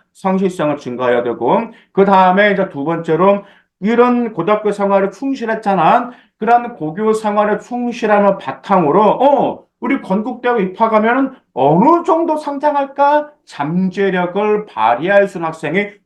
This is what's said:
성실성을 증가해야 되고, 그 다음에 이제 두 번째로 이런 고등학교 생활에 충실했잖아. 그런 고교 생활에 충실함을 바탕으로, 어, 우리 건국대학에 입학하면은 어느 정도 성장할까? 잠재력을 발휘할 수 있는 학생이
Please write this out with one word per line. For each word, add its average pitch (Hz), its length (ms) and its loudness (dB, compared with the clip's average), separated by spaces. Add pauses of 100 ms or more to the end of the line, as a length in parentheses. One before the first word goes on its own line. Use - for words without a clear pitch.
(120)
성실성을 180 640 -2
증가해야 123 480 -2
되고, 123 360 0 (320)
그 190 120 2
다음에 190 480 4
이제 190 160 -2
두 139 160 -8
번째로 165 580 0 (380)
이런 240 520 0
고등학교 208 380 -2
생활에 196 400 0
충실했잖아. 226 1000 -2 (260)
그런 240 380 0
고교 208 360 -2
생활에 208 460 0
충실함을 214 800 0
바탕으로, 175 640 0
어, 240 600 2 (160)
우리 262 200 -4
건국대학에 220 600 -2
입학하면은 226 680 0 (220)
어느 185 500 2
정도 330 320 0
성장할까? 285 920 0 (140)
잠재력을 185 1200 -2
발휘할 147 600 2
수 190 120 -12
있는 165 100 -6
학생이 165 400 -4 (180)